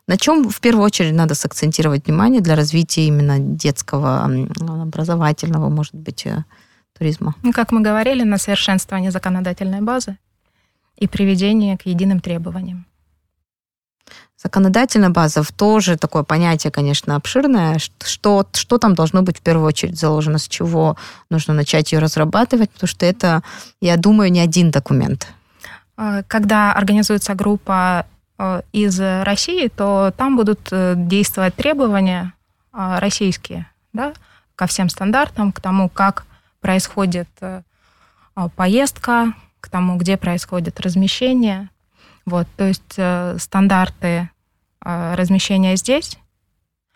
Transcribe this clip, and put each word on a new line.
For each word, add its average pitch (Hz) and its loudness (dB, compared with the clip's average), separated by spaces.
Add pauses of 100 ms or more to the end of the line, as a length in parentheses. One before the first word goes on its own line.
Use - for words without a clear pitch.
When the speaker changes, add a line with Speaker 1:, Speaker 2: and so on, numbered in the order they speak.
Speaker 1:
на 190 0
чем 294 2
в - -8
первую 226 4
очередь 170 0
надо 160 2
сакцентировать 151 -2
внимание 208 2
для 160 2
развития 156 0
именно 147 2
детского, 139 -2
м, 131 -2 (300)
образовательного, 160 -2
может 151 -2
быть, 156 -12
э, - -6 (560)
туризма? 156 -2 (100)
Speaker 2:
Ну, 240 2
как 233 -2
мы 226 2
говорили, 220 0
на 208 2
совершенствование 190 -2
законодательной 185 -4
базы 233 -4 (840)
и 196 0
приведение 196 2
к - -20
единым 185 2
требованиям. 175 -8 (1600)
Speaker 1:
Законодательная 196 2
база 160 2
в-, - -6
тоже 208 2
такое 156 -2
понятие, 160 0
конечно, 143 -2
обширное. 190 2
Ш-, - -6 (120)
что, 202 2
что - 0
там 202 4
должно 160 2
быть 185 0
в - -20
первую 165 2
очередь 156 -2
заложено, 151 0
с - -6
чего 160 0 (320)
нужно 156 0
начать 151 0
ее 156 2
разрабатывать? 196 0
Потому - -6
что - -4
это, 175 0 (380)
я 175 2
думаю, 202 4
не 180 4
один 170 4
документ. 139 0 (680)
Speaker 2:
А, 202 -4
когда 208 2
организуется 202 2
группа, 185 0 (340)
э, 185 -4 (120)
из 202 0
России, 196 -2
то 196 0
там 269 0
будут, 214 0
э, 185 0
действовать 185 0
требования, 196 0 (400)
а, 185 -4
российские, 190 -4 (280)
да, 277 -6 (420)
ко 185 -2
всем 180 -2
стандартам, 214 0
к - -14
тому, 190 2
как - 0 (360)
происходит, 185 -2 (140)
э, 185 -12 (760)
а, 175 -4
поездка, 233 0 (260)
к - -20
тому, 180 0
где 185 0
происходит 175 -6
размещение. 196 0 (560)
Вот, 175 -2 (100)
то 196 -2
есть, - -4
э, 180 -2
стандарты, 185 0 (560)
э, 175 -6
размещения 190 2
здесь 269 -2 (800)